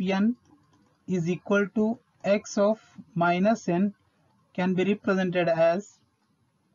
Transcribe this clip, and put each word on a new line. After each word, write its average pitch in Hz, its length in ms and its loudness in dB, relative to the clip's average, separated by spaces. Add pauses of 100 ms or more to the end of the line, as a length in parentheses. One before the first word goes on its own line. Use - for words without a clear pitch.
n 196 360 0 (720)
is 180 240 -2
equal 202 460 0
to 220 220 -2 (260)
x 208 340 -2
of 208 220 2 (340)
minus 180 540 0
n 190 260 0 (600)
can 185 200 -2
be 185 100 0
represented 185 640 0
as, 165 520 0 (760)